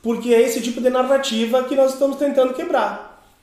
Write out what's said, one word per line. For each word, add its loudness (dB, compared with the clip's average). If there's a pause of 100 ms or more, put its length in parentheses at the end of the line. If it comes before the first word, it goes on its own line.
porque 0
é 6
esse 0
tipo -6
de 2
narrativa 0
que -4
nós 2
estamos -2
tentando 0
quebrar. -4 (200)